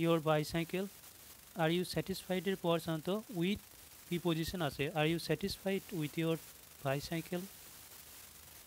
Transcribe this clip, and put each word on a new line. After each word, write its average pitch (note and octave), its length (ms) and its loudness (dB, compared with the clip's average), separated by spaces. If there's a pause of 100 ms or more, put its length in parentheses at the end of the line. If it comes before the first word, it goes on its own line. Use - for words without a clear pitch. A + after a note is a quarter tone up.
your E3 140 6 (120)
bicycle। E3 580 2 (720)
Are D#3+ 140 6
you F3+ 80 2 (100)
স্যাটিসফাইডের F#3 720 0
পর E3+ 200 6
সাধারণত D#3+ 260 -2 (300)
with G3 200 2 (480)
প্রিপোজিশন E3+ 600 0
আসে, C3+ 160 -2 (140)
are D3+ 140 6
you E3+ 60 2 (100)
satisfied F#3+ 560 -2 (160)
with D3+ 220 -2
your D#3+ 140 2 (480)
bicycle। D#3+ 600 -2 (1200)